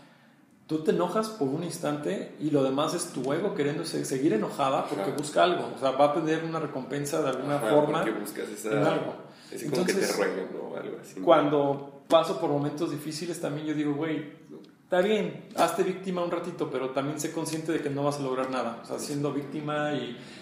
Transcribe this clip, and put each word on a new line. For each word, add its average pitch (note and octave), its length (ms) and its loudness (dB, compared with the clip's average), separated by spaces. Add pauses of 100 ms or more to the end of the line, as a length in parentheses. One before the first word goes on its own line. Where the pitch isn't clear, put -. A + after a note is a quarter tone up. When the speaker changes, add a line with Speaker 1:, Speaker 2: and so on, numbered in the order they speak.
(680)
Speaker 1:
tú D#3 160 -2
te G3+ 80 4
enojas F3+ 380 0
por C#3 180 0
un D#3+ 160 -2
instante D3+ 720 -4
y D3+ 120 -2
lo C#3+ 120 6
demás C#3 320 2
es E3+ 140 -4
tu C3+ 240 -2
ego F3+ 240 0
queriendo D3 280 0
se-, C#3+ 200 -4
seguir C#3+ 300 2
enojada D3 520 2
porque G3 240 -2
Speaker 2:
Ajá. - 60 -2
Speaker 1:
busca D#3 260 2
algo, D#3 320 4
o - 60 -10
sea, C3 120 2
va C#3+ 200 6
a - 20 0
tener D#3+ 300 0
una D#3+ 160 -4
recompensa C#3+ 640 -4
de C#3 80 2
alguna C3+ 260 0
Speaker 2:
Ajá, A2 140 0
Speaker 1:
forma D3 340 6
Speaker 2:
porque G#2+ 160 -2
buscas - 280 -6
esa, G#2+ 220 -6 (100)
Speaker 1:
en - 60 4
algo". - 280 0 (360)
Speaker 2:
ese - 180 -8
como F3+ 160 2
que G#3 100 2
te G3 40 0
Speaker 1:
Entonces, - 180 2
Speaker 2:
ruegan, F#2 380 0
¿no? - 220 -8
Algo - 260 -8
así, - 160 -16
¿no? C#3+ 80 -4
Speaker 1:
cuando C#3+ 840 4
paso E3+ 320 4
por E3 100 0
momentos D3 420 0
difíciles D#3 480 -6
también D3+ 260 -4
yo D3+ 80 -2
digo, D3 200 0
"Güey, D#3 300 -2 (600)
está F3+ 160 2
bien, F#3+ 460 0 (100)
hazte - 260 4
víctima F3+ 400 -2
un F3 80 -2
ratito, E3+ 400 -4
pero C3 200 -2
también C#3 280 -2
sé D3+ 140 -4
consciente D#3+ 400 -2
de D3 80 0
que C#3+ 100 -2
no C#3 140 -2
vas C#3+ 140 0
a C#3 40 -4
lograr C3 280 -2
nada". A#2 320 -4
O - 40 -18
sea, B2+ 140 -4
siendo C#3+ 320 -2
víctima D3 600 -2
y B2 220 -4 (260)